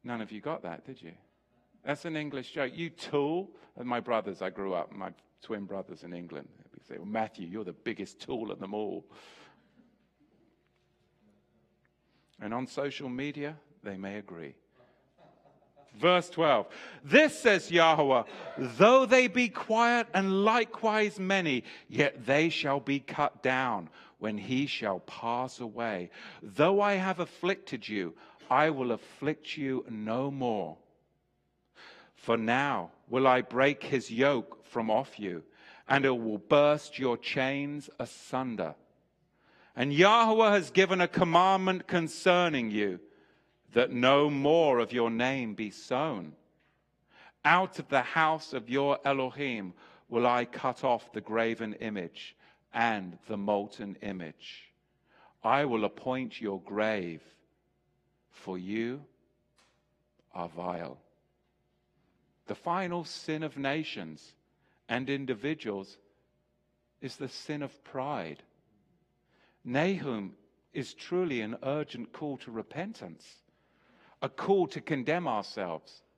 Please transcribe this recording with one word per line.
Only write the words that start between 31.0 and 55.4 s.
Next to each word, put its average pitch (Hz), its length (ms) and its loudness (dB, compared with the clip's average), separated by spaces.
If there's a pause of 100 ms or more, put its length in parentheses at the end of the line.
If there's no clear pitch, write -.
For - 220 0
now 117 560 0 (160)
will 131 180 2
I 127 160 6
break 135 400 2
his 123 300 -4
yoke 127 540 0
from 113 260 -4
off 117 260 -2
you, 90 280 -8 (420)
and 135 160 4
it 135 60 4
will 113 280 -2
burst 147 600 4
your 123 180 0
chains 139 800 -4
asunder." 120 800 -6 (1000)
And 135 200 -2
Yahweh 220 580 6
has 185 180 2
given 185 300 4
a 175 80 4
commandment 185 800 4
concerning 165 840 2
you, 101 280 0 (720)
that 123 200 4
no 135 400 6
more 147 500 4
of 110 120 0
your 117 180 0
name 120 460 -2
be 107 140 -6
sown. 117 640 -4 (1120)
Out 180 340 4
of 143 80 -12
the 135 140 2
house 156 500 0
of 117 180 -8
your 139 360 0
Elohim 131 680 -4 (360)
will 117 180 2
I 120 160 4
cut - 400 -6
off 120 300 -2
the 107 80 -8
graven 113 540 -2
image 98 600 -10 (380)
and 104 440 -2 (100)
the 107 100 -6
molten 101 640 -4
image. - 720 -12 (680)